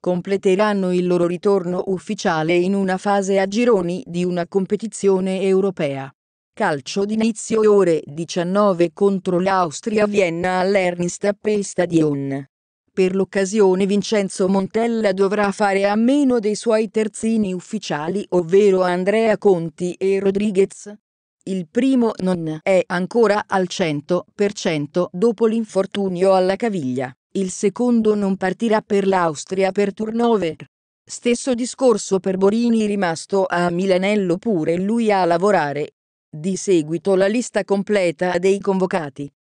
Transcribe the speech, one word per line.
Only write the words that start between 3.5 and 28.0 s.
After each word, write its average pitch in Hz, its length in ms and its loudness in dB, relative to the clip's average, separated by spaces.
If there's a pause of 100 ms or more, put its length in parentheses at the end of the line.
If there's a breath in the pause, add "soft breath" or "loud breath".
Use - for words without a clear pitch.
di 175 200 -4
una 175 240 -2
competizione 190 920 -2
europea. 185 720 -2 (400)
Calcio 185 520 -2
d'inizio 220 680 0
ore 175 320 4
diciannove 175 880 0
contro 190 460 0
l'Austria 190 720 0
Vienna 180 500 0
all'Ernst 180 640 0
Happel 202 420 -2
Stadion. 147 800 -2 (480)
Per 185 220 0
l'occasione 196 720 2
Vincenzo 196 640 -2
Montella 214 640 0
dovrà 196 400 0
fare 196 340 0
a 202 80 2
meno 247 460 2
dei 208 160 -2
suoi 214 340 0
terzini 214 640 -2
ufficiali, 180 800 -6
ovvero 185 520 4
Andrea 196 560 2
Conti 175 540 0
e 196 260 0
Rodriguez. 196 720 -2 (520)
Il 185 220 -6
primo 247 520 2
non 165 440 -4
è 190 240 2
ancora 202 640 0
al 190 180 0
cento 170 680 -2
per 202 200 -2
cento 170 580 -2
dopo 220 360 0
l'infortunio 196 880 0
alla 185 180 2
caviglia, 135 580 -4 (200)
il 190 180 -2
secondo 220 640 0